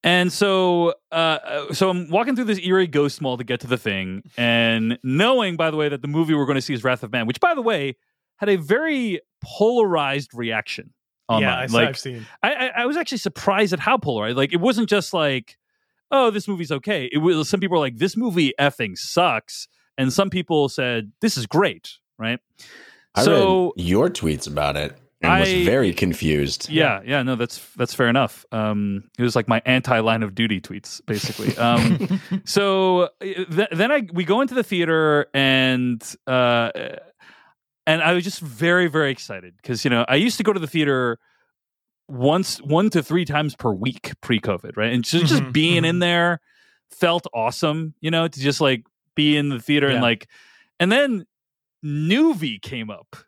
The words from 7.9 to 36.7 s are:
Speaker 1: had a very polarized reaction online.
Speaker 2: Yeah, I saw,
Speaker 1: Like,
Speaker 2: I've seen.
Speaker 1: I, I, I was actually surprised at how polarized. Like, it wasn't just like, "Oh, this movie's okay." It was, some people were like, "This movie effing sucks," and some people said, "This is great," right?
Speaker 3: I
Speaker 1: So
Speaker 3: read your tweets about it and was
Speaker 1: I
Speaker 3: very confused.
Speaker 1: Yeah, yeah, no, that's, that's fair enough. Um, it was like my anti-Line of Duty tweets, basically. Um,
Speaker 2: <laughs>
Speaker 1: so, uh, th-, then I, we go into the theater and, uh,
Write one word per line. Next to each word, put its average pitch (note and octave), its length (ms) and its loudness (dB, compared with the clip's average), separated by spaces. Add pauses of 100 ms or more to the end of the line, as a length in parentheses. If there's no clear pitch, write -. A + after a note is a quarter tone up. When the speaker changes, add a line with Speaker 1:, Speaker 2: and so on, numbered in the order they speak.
Speaker 1:
had G3+ 100 -2
a G3 80 4
very A3+ 640 0 (200)
polarized E3+ 920 0
reaction A2+ 600 -6 (340)
online. A2 140 2
Speaker 2:
Yeah, B2+ 160 0
I B2+ 80 -6
saw, A2+ 100 0
Speaker 1:
Like, A#2 140 4
Speaker 2:
I've C3 80 -10
seen. A#2 280 -12 (160)
Speaker 1:
I, B3 120 2
I, C4 120 -2 (160)
I B3 40 0
was D4 100 -2
actually D4 220 -4
surprised G3 540 0
at E3 80 -4
how A#3+ 180 2
polarized. A#2 380 -2
Like, C3+ 160 0
it F3 80 2
wasn't A3 280 2
just G#3 240 0
like, C#3+ 460 -2 (520)
"Oh, C4 200 4
this G3+ 180 -4
movie's E3+ 240 -6
okay." D3 400 -4
It D3 60 0
was, D#3 300 2
some G3 120 0
people F3+ 160 0
were D3+ 80 2
like, A#2+ 140 -6
"This F#3 180 -2
movie F3 440 0
effing A#2+ 360 -2
sucks," - 720 -2 (300)
and C3 140 0
some G3 180 0
people D#3+ 400 0
said, A#2 500 -4
"This A3 160 -2
is A#2 100 -6
great," D3+ 520 -2 (200)
right? A2+ 200 -4 (800)
Speaker 3:
I A2+ 60 4
Speaker 1:
So F#2+ 540 4
Speaker 3:
read F2 80 -4
your A2 240 4
tweets D2+ 360 -4
about D2 300 -2
it D2 180 -4 (280)
and F#3 180 4
was F#3+ 80 2
Speaker 1:
I F3+ 160 0
Speaker 3:
very A#2 300 2
confused. D#2 760 -2
Speaker 1:
Yeah, D3 340 0
yeah, C3 200 -2
no, B2+ 120 -2
that's, A#2 240 -6 (160)
that's B2 200 -4
fair B2 140 2
enough. B2 440 0
Um, G#2 520 -2 (140)
it A#2+ 40 0
was A#2+ 120 0
like A#2 140 0
my A2+ 160 2
anti-Line A2+ 580 0
of G2 120 -6
Duty G#2+ 260 -2
tweets, - 460 -14
basically. G#2 500 -4
Um, A#2+ 640 2 (120)
Speaker 2:
<laughs> F#3+ 120 -6
Speaker 1:
so, F#3+ 600 2
uh, - 40 -2 (140)
th-, F3+ 500 -2
then G3+ 180 0
I, C#4 220 0
we F3 140 -2
go G#3+ 160 2
into C4 120 -2
the B3+ 80 0
theater D#3+ 680 2
and, C3 720 2 (240)
uh, A#2+ 440 2 (1160)